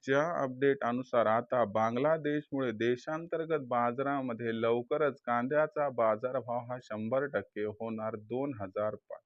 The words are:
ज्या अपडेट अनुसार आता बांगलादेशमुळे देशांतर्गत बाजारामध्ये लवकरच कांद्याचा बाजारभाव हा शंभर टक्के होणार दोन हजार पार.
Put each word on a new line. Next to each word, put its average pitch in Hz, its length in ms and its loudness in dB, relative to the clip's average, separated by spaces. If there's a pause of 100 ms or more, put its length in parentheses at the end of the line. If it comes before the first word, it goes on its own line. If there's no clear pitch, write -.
ज्या 139 180 4 (180)
अपडेट 135 420 2
अनुसार 120 420 2
आता 117 400 4
बांगलादेशमुळे 135 1040 0
देशांतर्गत 156 960 -2
बाजारामध्ये 120 920 0
लवकरच 120 640 2
कांद्याचा 143 640 0
बाजारभाव 120 800 0
हा 127 140 -6
शंभर 113 420 -2
टक्के 104 400 -4
होणार 110 500 -6
दोन 120 460 -6
हजार 104 340 -4
पार. - 300 -16